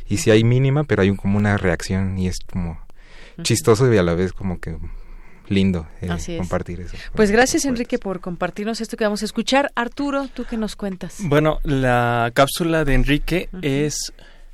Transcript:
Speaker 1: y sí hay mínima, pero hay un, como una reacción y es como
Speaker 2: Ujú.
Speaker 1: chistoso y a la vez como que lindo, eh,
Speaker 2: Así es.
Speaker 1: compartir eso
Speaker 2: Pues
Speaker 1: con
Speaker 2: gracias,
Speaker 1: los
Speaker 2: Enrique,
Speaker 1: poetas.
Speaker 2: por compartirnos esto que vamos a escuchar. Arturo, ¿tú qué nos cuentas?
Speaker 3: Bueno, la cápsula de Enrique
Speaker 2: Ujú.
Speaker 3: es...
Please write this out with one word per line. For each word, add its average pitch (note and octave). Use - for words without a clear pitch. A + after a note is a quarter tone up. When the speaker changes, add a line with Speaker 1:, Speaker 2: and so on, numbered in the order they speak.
Speaker 1:
y G2+
sí A2+
hay A2
mínima, C3+
pero C3+
hay G2
un, G2
como G2
una G#2
reacción F#2+
y F#2
es F2
como E2+
Speaker 2:
Ujú. E3+
Speaker 1:
chistoso B2+
y G#2+
a F#2
la E2+
vez F2+
como F#2
que D#2+
lindo, F#2+
eh, F2+
Speaker 2:
Así E2+
es. E3+
Speaker 1:
compartir F2+
eso -
Speaker 2:
Pues G#3+
Speaker 1:
con G3
Speaker 2:
gracias, C4
Speaker 1:
los C#4+
Speaker 2:
Enrique, A#3+
Speaker 1:
poetas. -
Speaker 2:
por F#3
compartirnos F#3
esto A3+
que A3
vamos G#3
a G#3+
escuchar. C4
Arturo, C#4
¿tú A#3+
qué A#3
nos A3
cuentas? F#3+
Speaker 3:
Bueno, D3+
la A#2+
cápsula D#3+
de C#3
Enrique C#3+
Speaker 2:
Ujú. F#3
Speaker 3:
es... C#3+